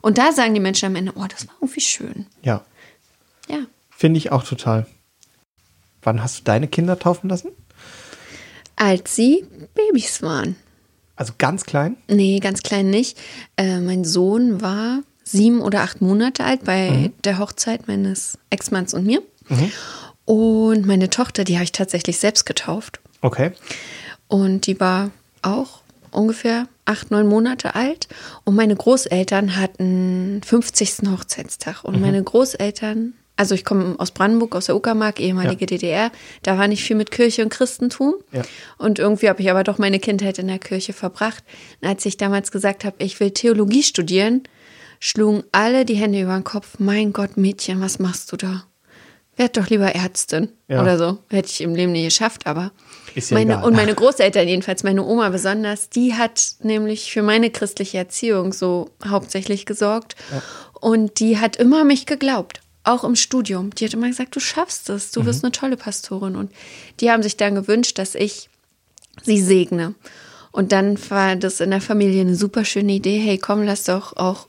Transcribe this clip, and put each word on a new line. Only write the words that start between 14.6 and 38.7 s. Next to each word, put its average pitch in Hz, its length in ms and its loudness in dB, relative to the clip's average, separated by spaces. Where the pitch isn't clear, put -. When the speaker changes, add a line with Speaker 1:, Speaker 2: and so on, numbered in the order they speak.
Speaker 1:
war 220 380 -2
sieben 220 380 4
oder 202 200 0
acht - 180 -6
Monate 214 440 2
alt 262 200 0
bei 190 280 0
Speaker 2:
Mhm. 139 220 2
Speaker 1:
der 196 160 0
Hochzeit - 480 -4
meines 196 500 -2
Ex-Manns 185 420 -4
und 180 120 -2
mir. 254 160 2
Speaker 2:
Mhm. 151 220 2
Speaker 1:
Und 220 600 4
meine 190 240 4
Tochter, 240 340 -2
die 180 120 0
habe 175 80 0
ich 170 80 -6
tatsächlich 180 480 -4
selbst 214 260 0
getauft. - 540 -8
Speaker 2:
Okay. 143 300 0
Speaker 1:
Und 196 400 2
die 190 120 -2
war 190 300 0
auch 233 400 -4
ungefähr 226 560 0
acht, - 260 -4
neun 208 160 4
Monate 226 480 2
alt. 269 320 -2
Und 202 120 2
meine 214 200 4
Großeltern 196 800 2
hatten 185 920 -2
fünfzigsten - 680 0
Hochzeitstag. - 720 -8
Und 190 120 -4
Speaker 2:
Mhm. 190 60 2
Speaker 1:
meine 196 220 2
Großeltern, 220 880 0
also 196 200 2
ich 185 100 -4
komme 185 340 0
aus 185 120 -4
Brandenburg, 226 440 2
aus - 100 -4
der 254 100 2
Uckermark, 220 440 0
ehemalige 185 420 0
Speaker 2:
Ja. 185 60 -2
Speaker 1:
D 180 100 -4
D 175 120 -4
R, 214 220 0
da 190 140 0
war 196 100 2
nicht 208 160 -2
viel 220 120 -2
mit 214 160 -2
Kirche 233 320 2
und 220 60 -2
Christentum. 254 640 -2
Speaker 2:
Ja. 127 100 -4